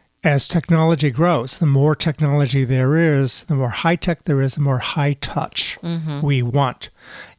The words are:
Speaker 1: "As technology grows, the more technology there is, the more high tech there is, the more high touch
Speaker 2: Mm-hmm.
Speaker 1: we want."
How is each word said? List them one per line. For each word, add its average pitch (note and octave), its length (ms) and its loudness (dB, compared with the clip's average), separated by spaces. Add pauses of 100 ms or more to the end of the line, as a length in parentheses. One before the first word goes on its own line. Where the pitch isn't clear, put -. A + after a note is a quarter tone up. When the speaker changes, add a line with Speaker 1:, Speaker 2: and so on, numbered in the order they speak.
(240)
Speaker 1:
"As C#3+ 240 2
technology D#3+ 600 2
grows, C3+ 480 0
the D#3+ 80 2
more C#3+ 280 4
technology C#3+ 720 0
there C3 320 2
is, C#3+ 480 2
the D#3 100 -2
more C3 160 0
high E3+ 260 0
tech - 280 -4
there C#3 180 0
is, C3+ 140 -2
the D3 40 -2
more C#3 200 2
high C#3+ 340 -2
touch - 680 -6
Speaker 2:
Mm-hmm. D#3 380 -6
Speaker 1:
we C#3+ 220 0
want." B2+ 480 -2 (480)